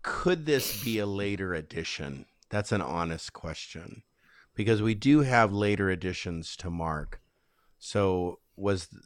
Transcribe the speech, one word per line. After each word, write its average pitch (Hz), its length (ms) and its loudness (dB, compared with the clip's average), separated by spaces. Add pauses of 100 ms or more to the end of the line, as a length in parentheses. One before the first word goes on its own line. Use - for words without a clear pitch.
could 170 440 0
this 127 380 0
be 113 140 0
a 104 80 0
later 101 480 -2
addition? 78 720 -8 (220)
That's 104 240 -4
an 104 80 2
honest 82 520 -4
question, - 680 -14 (520)
because 110 260 2
we 110 140 2
do 139 260 6
have 120 320 6
later 101 380 2
additions 87 640 -4
to 90 140 -8
Mark. 80 500 -4 (580)
So 92 600 0 (180)
was, 98 320 0 (180)